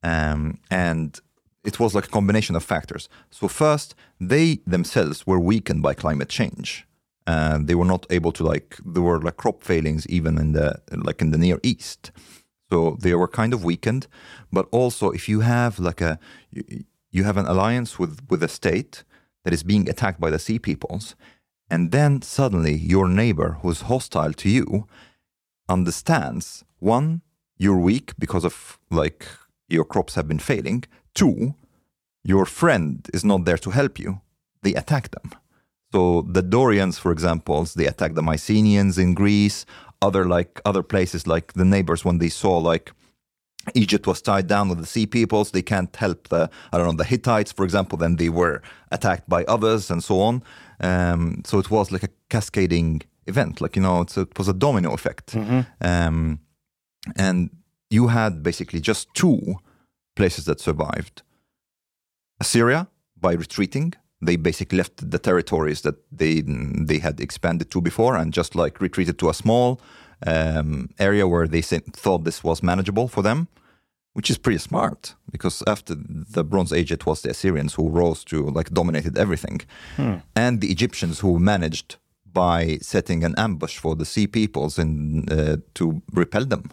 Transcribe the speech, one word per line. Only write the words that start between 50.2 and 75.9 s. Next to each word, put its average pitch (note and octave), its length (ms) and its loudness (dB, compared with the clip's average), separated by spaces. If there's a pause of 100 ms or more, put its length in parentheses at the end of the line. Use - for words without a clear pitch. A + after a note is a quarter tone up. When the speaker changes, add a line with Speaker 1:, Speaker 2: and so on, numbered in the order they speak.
Speaker 1:
on. A#2+ 220 2 (380)
Um, F2 640 0
so G#2 140 0
it F#2+ 120 -2
was, G#2+ 200 2
like, F#2 140 -4
a F#2+ 40 -6 (220)
cascading E2+ 720 0 (240)
event, F#2 340 -2
like, - 160 -4
you F#3+ 60 2
know, F2+ 200 2
it's, - 140 -6
it F#2+ 220 -4
was F#2+ 100 0
a F#2+ 60 0
domino F#2 380 2
effect. - 420 -6
Speaker 2:
Mm-hmm. A2 260 0 (260)
Speaker 1:
Um, E2 540 0 (760)
and F#2 340 0 (400)
you A#2 180 4
had G#2+ 340 0
basically E2+ 380 -4
just - 340 -4
two B2 420 2 (600)
places F2+ 300 0
that D2+ 140 -2
survived. D2+ 600 -4 (1200)
Assyria, B2+ 480 2 (320)
by F2+ 120 2
retreating, G#2 640 -2 (260)
they F2 160 2
basically E2 420 -2
left C#2+ 320 -4
the E2+ 80 -2
territories D#2+ 640 0
that D2+ 140 -2 (140)
they, D#2+ 340 0
they D2 540 -2
had D2+ 220 -4
expanded E2+ 500 -4
to F2+ 100 -2
before A2+ 360 0
and D#2+ 160 -2
just, E2+ 220 -2
like, E2 260 -2
retreated F2 380 -2
to E2+ 100 2
a D#2 60 2
small, B2 460 2 (460)
um, D#2 640 -2 (100)
area G2+ 300 4
where E2+ 180 2
they E2 160 0
sa-, E2+ 160 -2 (140)
thought F2 320 0
this D#2+ 180 -6
was E2 200 -2
manageable F#2+ 460 0
for G#2 140 -2
them, C3 240 2 (680)
which - 160 -4
is - 80 0
pretty G#2 200 0
smart - 560 -4 (160)
because - 380 -4
after G2 280 -2